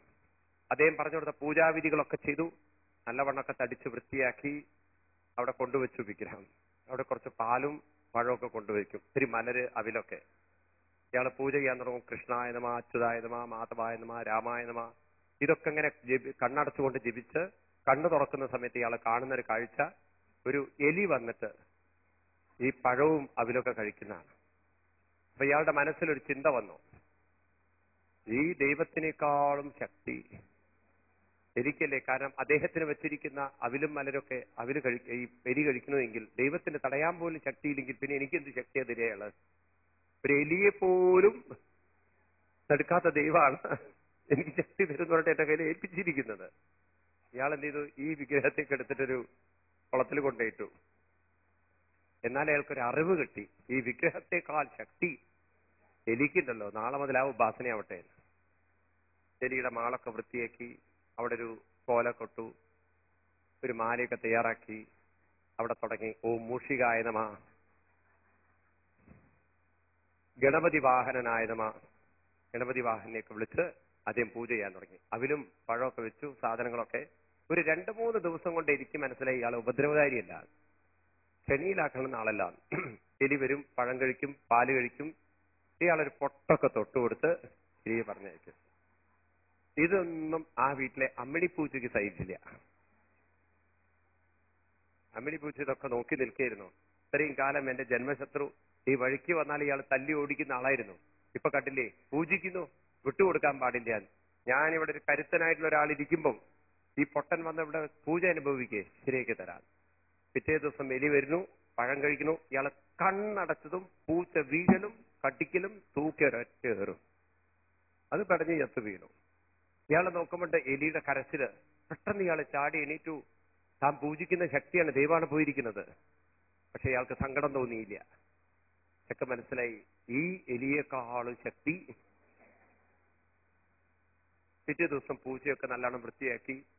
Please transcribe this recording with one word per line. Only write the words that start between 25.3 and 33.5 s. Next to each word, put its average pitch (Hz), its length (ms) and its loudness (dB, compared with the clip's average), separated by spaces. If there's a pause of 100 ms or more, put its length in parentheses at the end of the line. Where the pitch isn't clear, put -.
അപ്പൊ 139 120 0
ഇയാളുടെ 151 260 4
മനസ്സിലൊരു 147 480 0
ചിന്ത 135 280 -2
വന്നു, 107 320 0 (1500)
"ഈ 143 260 0
ദൈവത്തിനേക്കാളും 143 1300 0
ശക്തി - 460 -8 (1300)
എനിക്കല്ലേ?" 139 420 0 (100)
കാരണം 135 300 -2
അദ്ദേഹത്തിന് 151 440 0
വെച്ചിരിക്കുന്ന 147 680 -6 (100)